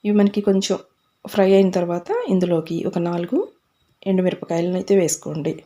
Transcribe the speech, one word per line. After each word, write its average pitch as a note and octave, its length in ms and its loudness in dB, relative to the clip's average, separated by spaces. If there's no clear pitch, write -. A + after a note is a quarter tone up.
ఇవి G#3 160 2
మనకి G3+ 300 2
కొంచెం F#3+ 260 0
ఫ్రై F#3+ 220 4
అయిన F#3+ 220 4
తర్వాత F3 320 -4
ఇందులోకి E3+ 420 0
ఒక F#3 80 -4
నాలుగు F3 300 -4
ఎండుమిరపకాయలను F3+ 720 -2
అయితే G3 200 2
వేసుకోండి. D3+ 520 -4